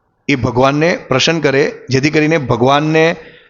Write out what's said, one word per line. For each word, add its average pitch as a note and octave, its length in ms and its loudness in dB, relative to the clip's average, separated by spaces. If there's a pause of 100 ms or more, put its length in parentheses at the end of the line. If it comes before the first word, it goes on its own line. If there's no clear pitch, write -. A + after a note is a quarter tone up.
(280)
એ C#3+ 60 2
ભગવાનને C3+ 600 0
પ્રસન્ન D#3+ 440 -2
કરે, C#3 480 -2
જેથી C3 220 0
કરીને D#3 280 0
ભગવાનને D3 800 0 (340)